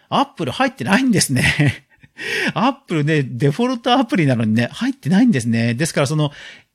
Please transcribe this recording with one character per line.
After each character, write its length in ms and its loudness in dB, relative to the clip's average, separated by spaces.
Apple 420 -4
入 160 0
っ 40 -6
て 120 -10
な 140 4
い 40 2
ん 80 2
で 100 2
す 120 -2
ね。 540 0
<laughs> 300 -4
Apple 500 -2
ね、 180 0
デ 280 -2
フ 140 -2
ォ 40 0
ル 100 -4
ト 140 0
ア 120 4
プ 140 -2
リ 80 2
な 100 2
の 80 0
に 100 2
ね、 180 0
入 180 -4
っ 40 -4
て 140 -8
な 140 4
い 40 4
ん 40 4
で 100 2
す 80 -4
ね。 260 0
で 120 -2
す 80 -6
か 80 0
ら 40 0
そ 100 -2
の、 160 0